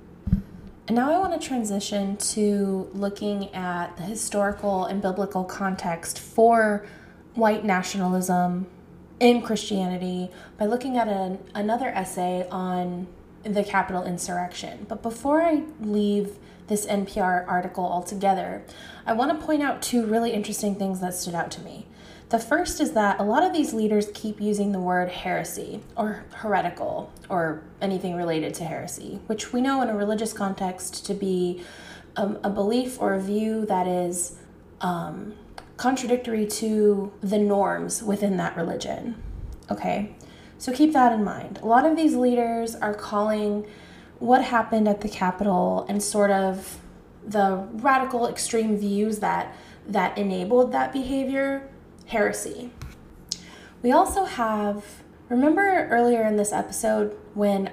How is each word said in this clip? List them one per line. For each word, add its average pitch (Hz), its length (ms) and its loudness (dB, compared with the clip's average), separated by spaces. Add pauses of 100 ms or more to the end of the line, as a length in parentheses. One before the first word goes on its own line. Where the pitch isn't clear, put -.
(880)
And 226 100 2
now 269 160 4
I 349 60 6
wanna 349 200 0
transition 202 760 -2
to 202 800 0
looking 202 580 -4
at 180 460 -4
the 180 60 -8
historical 202 840 -2
and 196 160 -2
biblical 190 420 0
context 185 760 -4
for 220 680 4 (480)
white 220 300 2
nationalism 185 1000 0 (540)
in 240 200 6
Christianity 185 880 -4 (300)
by 214 80 0
looking 247 320 -2
at 226 80 2
an, 190 320 -2 (160)
another 220 320 0
essay 180 640 -2
on 180 560 -4 (380)
the 208 180 0
Capitol 185 400 0
insurrection. 180 840 -8
But - 160 -8
before 277 380 0
I 320 200 2 (180)
leave 208 560 0 (300)
this 208 200 -2
N 196 200 -2
P - 140 -4
R 180 260 2
article 180 380 -2
altogether, 185 800 -2 (420)
I 233 60 2
wanna 277 240 2
point 302 260 0
out 277 200 -2
two 233 220 2
really 226 280 2
interesting 208 420 -2
things 190 260 -2
that 180 140 -4
stood 170 220 -6
out - 160 -4
to 180 80 -12
me. - 260 -16 (440)
The 226 100 2
first 320 400 0
is - 140 0
that 202 260 2
a - 20 0
lot 240 220 2
of 370 80 2
these 311 200 0
leaders 214 420 2
keep 214 260 -8
using 202 320 0
the 185 80 -2
word 180 280 2
heresy - 720 -6 (160)
or 214 360 -2
heretical 175 800 -2 (160)
or 160 340 0 (180)
anything 185 360 -2
related 160 380 -2
to 170 100 -8
heresy, 160 640 -10
which - 240 -6
we 240 80 0
know 269 200 2
in 233 100 2
a 214 60 -2
religious 214 360 0
context 190 720 -6
to 202 80 -2
be 180 480 0 (540)
a, 208 260 -2
a 208 80 0
belief 220 500 0
or 196 140 2
a 190 60 -2
view 214 460 -2
that 180 200 2
is, 180 500 -2 (440)
um, 175 540 -6 (440)
contradictory 247 680 0
to 208 640 2 (120)
the 208 160 2
norms 185 640 2
within 202 340 2
that 170 180 -2
religion. - 680 -6 (480)
Okay? 202 440 -4 (440)
So 254 140 -4
keep 311 200 6
that 247 200 8
in 214 120 2
mind. - 380 -6
A 220 40 -4
lot 247 200 8
of 320 100 4
these 302 180 4
leaders 233 600 2
are 208 180 -2
calling 208 760 -2 (520)
what 247 240 6
happened 226 460 2
at 202 120 2
the 208 80 -4
Capitol 185 800 2
and 202 140 0
sort 202 280 4
of 190 500 0 (440)
the 196 500 2
radical 247 520 2
extreme 220 500 0
views 202 440 0
that, 175 340 -2 (320)
that 196 320 0
enabled 202 540 4
that 262 200 0
behavior, 269 800 -2 (360)
heresy. - 640 -2 (1120)
We 240 100 4
also 381 320 6
have, 208 600 -2 (440)
remember 320 640 4
earlier 233 360 4
in 214 100 2
this 208 160 2
episode 208 640 0 (180)
when 202 380 2